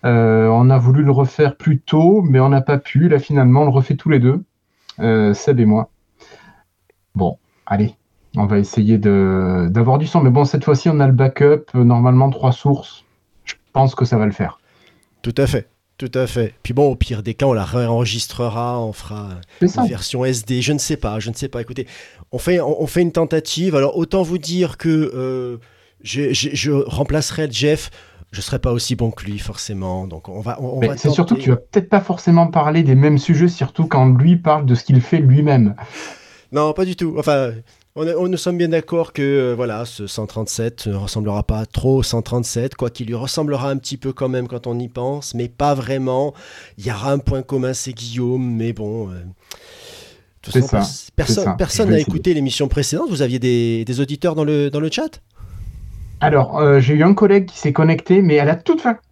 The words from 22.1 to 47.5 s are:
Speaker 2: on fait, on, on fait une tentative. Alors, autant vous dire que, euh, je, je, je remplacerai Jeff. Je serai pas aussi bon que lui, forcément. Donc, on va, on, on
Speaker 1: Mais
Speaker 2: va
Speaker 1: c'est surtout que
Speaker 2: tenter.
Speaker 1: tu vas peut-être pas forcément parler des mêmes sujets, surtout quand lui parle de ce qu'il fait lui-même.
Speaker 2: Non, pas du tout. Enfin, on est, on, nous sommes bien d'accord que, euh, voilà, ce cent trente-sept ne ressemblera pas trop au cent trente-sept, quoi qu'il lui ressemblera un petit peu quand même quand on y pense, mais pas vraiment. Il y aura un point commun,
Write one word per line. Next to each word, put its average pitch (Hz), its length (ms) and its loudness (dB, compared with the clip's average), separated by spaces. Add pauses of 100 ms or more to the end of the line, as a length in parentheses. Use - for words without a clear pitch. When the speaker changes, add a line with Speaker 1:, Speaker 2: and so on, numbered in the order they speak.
Speaker 2:
on 127 60 -8
fait, 175 220 0
on, 147 220 -2
on 151 40 -2
fait 170 160 0
une 170 100 0
tentative. 165 640 -2
Alors, 139 200 0
autant 180 260 -2
vous 175 160 -4
dire 170 400 -4
que, 165 100 -4 (260)
euh, 127 440 -6 (440)
je, 139 300 -4
je, 139 200 -4
je 143 200 -4
remplacerai 139 760 -2
Jeff. 147 400 -2 (420)
Je 98 80 -10
serai 123 180 -6
pas 123 140 -2
aussi 120 240 -2
bon 113 140 -2
que - 160 -14
lui, 104 120 -8
forcément. 95 680 -8
Donc, 85 240 -14
on 98 100 -12
va, 107 200 -8
on, 127 160 -6
on - 40 -4
Speaker 1:
Mais 113 80 4
Speaker 2:
va - 80 -2
Speaker 1:
c'est 147 140 0
surtout 170 240 2
que 135 60 -2
Speaker 2:
tenter. - 40 -12
Speaker 1:
tu 131 60 4
vas 120 60 6
peut-être - 340 -2
pas 196 100 4
forcément 170 460 2
parler 160 360 2
des 135 120 4
mêmes 143 240 6
sujets, 165 300 2
surtout 160 380 -2
quand 131 200 4 (120)
lui 170 180 6
parle 151 280 0
de 127 100 4
ce 120 100 -2
qu'il 131 180 6
fait 170 160 0
lui-même. 135 580 4 (760)
Speaker 2:
Non, 151 220 0
pas 185 140 -2
du 180 100 -6
tout. 160 220 -4
Enfin, 139 320 0 (440)
on 156 120 -6
est, 170 80 -4
on, 180 140 -2
nous 180 100 -2
sommes 175 180 -4
bien 170 140 0
d'accord 165 420 -2
que, - 100 -6
euh, 135 320 0
voilà, 117 300 -6
ce 110 220 -12
cent 107 200 -8
trente-sept 113 600 -8
ne 104 100 -4
ressemblera 104 460 -4
pas 110 240 -4
trop 131 320 0
au 127 40 0
cent 117 200 -4
trente-sept, 120 520 -6
quoi 123 140 -6
qu'il 117 200 -10
lui 117 60 -8
ressemblera 139 540 -4
un 139 80 -4
petit 135 220 -10
peu 135 160 -8
quand 131 160 -4
même 123 180 -4
quand 123 180 -10
on 120 120 -4
y 123 100 -8
pense, 131 460 -8
mais 120 140 -6
pas 143 260 -2
vraiment. 131 580 -4 (460)
Il 101 80 -10
y 123 40 -4
aura 110 220 -4
un 143 60 0
point 135 240 -4
commun, 127 320 -4